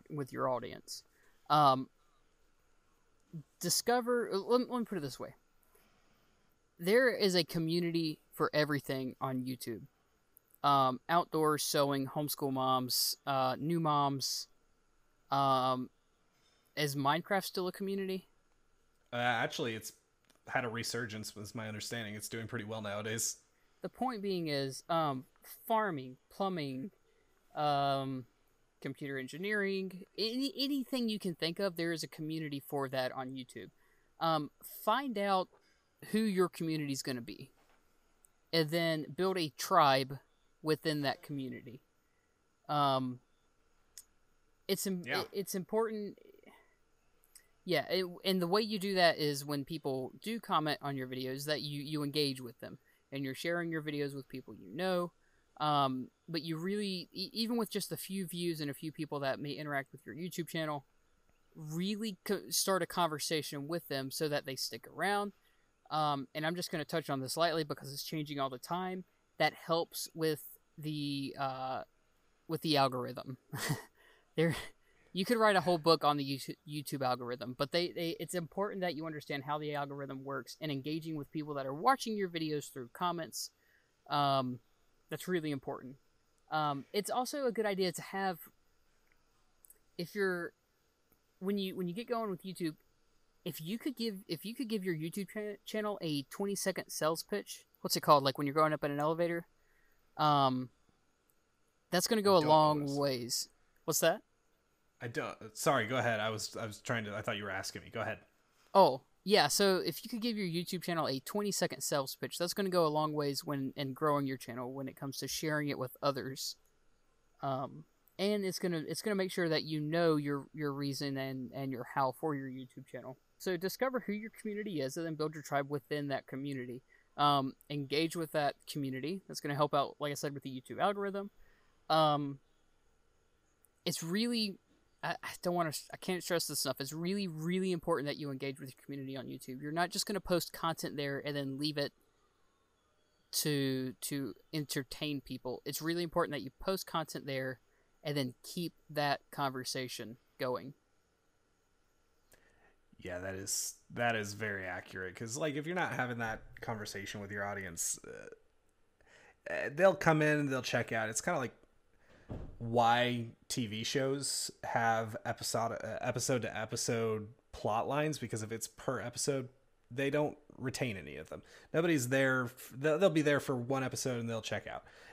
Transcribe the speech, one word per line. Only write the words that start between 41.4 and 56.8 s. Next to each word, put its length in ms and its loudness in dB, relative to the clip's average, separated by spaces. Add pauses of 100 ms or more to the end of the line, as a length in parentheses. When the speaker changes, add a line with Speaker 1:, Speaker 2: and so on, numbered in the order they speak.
Speaker 1:
Um, 520 2 (1500)
it's 200 0
im- 180 -2
Speaker 2:
Yeah. 160 0
Speaker 1:
it, 100 -6
it's 240 -4
important. 600 -4 (1500)
Yeah, 260 2
it, 160 2 (200)
and 160 4
the 60 4
way 140 4
you 180 0
do 160 0
that 220 8
is 280 0
when 200 -2
people 460 -4 (100)
do 180 -4
comment 420 0
on 160 -4
your 100 -4
videos 380 -6
that 160 0
you, 200 -6
you 220 -2
engage 380 0
with 180 -12
them, 200 -10 (320)
and 120 -4
you're 120 -4
sharing 340 -2
your 140 -2
videos 320 -2
with 120 -10
people 280 -12
you 120 -18
know. 440 0 (480)
Um, 500 2 (180)
but 140 -4
you 160 -4
really, 560 -2